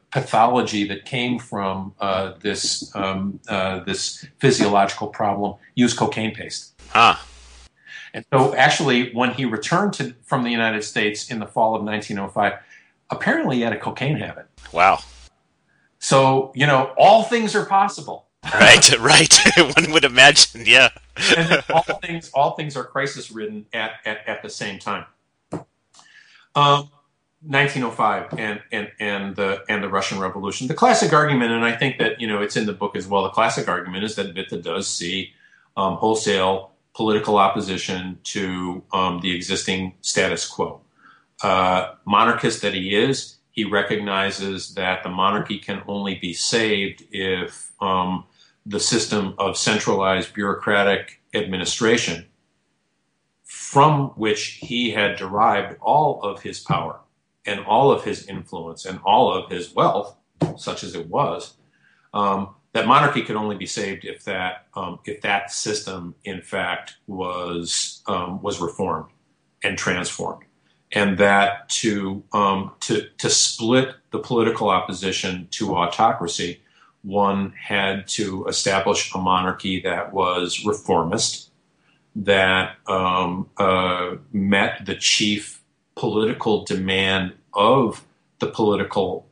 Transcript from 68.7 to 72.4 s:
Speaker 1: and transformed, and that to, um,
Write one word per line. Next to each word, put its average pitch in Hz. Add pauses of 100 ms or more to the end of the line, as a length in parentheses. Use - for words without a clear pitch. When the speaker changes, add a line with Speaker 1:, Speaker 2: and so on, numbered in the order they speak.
Speaker 1:
and 101
transformed, 90 (480)
and 98
that 101
to, 101 (100)
um, 98 (100)